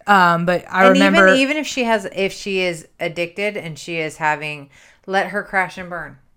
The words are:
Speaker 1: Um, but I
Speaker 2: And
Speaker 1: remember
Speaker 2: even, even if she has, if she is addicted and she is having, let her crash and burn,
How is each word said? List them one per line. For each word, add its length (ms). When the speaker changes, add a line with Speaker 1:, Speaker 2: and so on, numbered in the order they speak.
Speaker 1:
Um, 380
but 220
I 180
Speaker 2:
And 80
Speaker 1:
remember 340
Speaker 2:
even, 120
even 180
if 80
she 180
has, 280
if 200
she 280
is 280
addicted 580
and 220
she 200
is 180
having, 540
let 220
her 160
crash 340
and 100
burn, 300